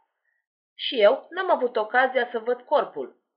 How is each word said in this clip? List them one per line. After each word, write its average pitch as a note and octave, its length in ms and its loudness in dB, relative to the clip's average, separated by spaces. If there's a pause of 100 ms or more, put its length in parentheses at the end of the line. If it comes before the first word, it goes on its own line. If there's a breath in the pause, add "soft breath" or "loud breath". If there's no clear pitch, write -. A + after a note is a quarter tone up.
(720)
Și - 280 -4
eu B3+ 280 4
n-am F4+ 220 -4
avut B3 240 0
ocazia B3 560 0
să A#3 80 -6
văd A#3+ 220 -4
corpul. F#3 600 -4 (160)